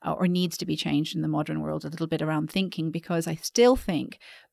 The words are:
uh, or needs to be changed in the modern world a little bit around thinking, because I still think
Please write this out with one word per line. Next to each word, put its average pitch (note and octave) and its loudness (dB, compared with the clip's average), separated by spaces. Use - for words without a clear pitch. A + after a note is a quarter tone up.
uh, - -2
or F#3 0
needs F3+ 0
to - -6
be D#3 -2
changed D3+ 0
in E3 -2
the D#3 0
modern D#3 -2
world D#3 -4
a D3+ -6
little E3 -4
bit D#3+ -2
around D#3 0
thinking, E3+ -2
because E3 -2
I D#3+ -4
still B3 6
think - -2